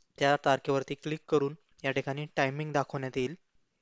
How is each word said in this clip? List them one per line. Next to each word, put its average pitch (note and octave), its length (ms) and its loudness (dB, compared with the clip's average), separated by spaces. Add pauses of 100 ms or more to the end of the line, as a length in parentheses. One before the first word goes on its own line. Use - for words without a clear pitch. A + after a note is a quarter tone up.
(180)
त्या C#3+ 180 4 (100)
तारखेवरती C#3 500 2
क्लिक D#3 240 -6 (100)
करून D3 260 2 (280)
या C3+ 80 0
ठिकाणी C#3 340 -4 (100)
टायमिंग D3 380 0
दाखवण्यात C3+ 440 -2
येईल. C3 180 -2 (460)